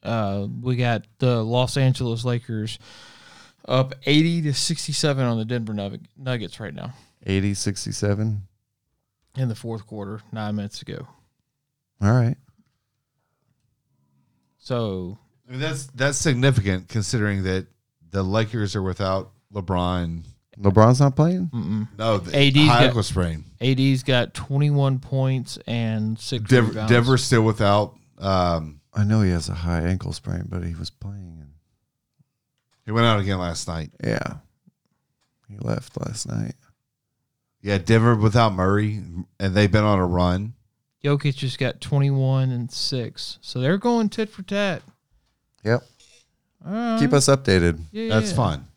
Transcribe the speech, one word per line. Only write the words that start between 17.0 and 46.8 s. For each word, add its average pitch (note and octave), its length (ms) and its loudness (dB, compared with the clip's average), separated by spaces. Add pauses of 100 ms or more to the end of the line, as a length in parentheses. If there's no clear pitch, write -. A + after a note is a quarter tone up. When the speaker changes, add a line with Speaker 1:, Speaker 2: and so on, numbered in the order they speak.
Speaker 3:
that F#2+ 220 -2 (440)
the G2 120 -2
Lakers G#2+ 540 -2
are G2+ 60 -2
without F#2+ 480 -2 (240)
LeBron. F2+ 680 -2 (340)
Speaker 2:
LeBron's A2 420 6
not C#3 160 4
playing? F3 360 2
Speaker 1:
Mm-mm. G#2+ 360 -4 (100)
Speaker 3:
No, A2 200 0
the F2 180 -4
Speaker 1:
A C#3 140 8
D's D3 180 6
Speaker 3:
high F3 120 6
Speaker 1:
got, C3 80 6
Speaker 3:
ankle A#2+ 140 2
sprain. E2+ 420 -2 (160)
Speaker 1:
A C3 140 2
D's C3 280 2
got B2 320 0
twenty-one C#3 640 0
points C3 680 -2
and A2 520 -2
six A#2 260 -6
Speaker 3:
Denver, A#2 260 4
Speaker 1:
rebounds. A2 220 0
Speaker 3:
Denver's B2 320 4
still A#2 180 4
without, G#2 520 2 (240)
um, E2+ 600 0 (140)
Speaker 2:
I G#2 100 0
know G#2+ 160 2
he F#2+ 120 4
has E2 180 -2
a F#2+ 40 -6
high E2+ 280 -2
ankle F2+ 300 -2
sprain, F2 360 -8
but F2+ 140 -6
he E2+ 120 -6
was D#2+ 140 -10
playing. F#2+ 520 -14
And C#2+ 100 -20 (1300)
Speaker 3:
He G#2+ 80 -8
went A#2 140 4
out A2 140 4
again G2 180 -2
last E2+ 280 -6
night. E2 240 -6 (120)
Speaker 2:
Yeah. - 320 -4 (1120)
He G#2 100 -18
left - 420 -6
last - 280 -8
night. A1 260 -6 (1080)
Speaker 3:
Yeah, G2 180 0
Denver A2+ 360 4
without A2 380 4
Murray, G2+ 500 0 (380)
and F#2+ 140 -2
they've G#2 160 4
been G#2+ 140 4
on G#2 140 4
a F#2 80 2
run. F2+ 480 0 (480)
Speaker 1:
Jokic C#3+ 320 0
just C3 240 -6
got - 220 -4
twenty-one C3+ 680 2
and A#2+ 200 -4
six. - 680 -8
So - 200 -8
they're D#3 180 2
going A#3 320 0
tit G#3+ 200 -6
for - 120 -16
tat. G3 400 -4 (840)
Speaker 2:
Yep. A#2 180 2 (840)
Speaker 1:
All E3+ 60 -8
right. A3+ 280 -2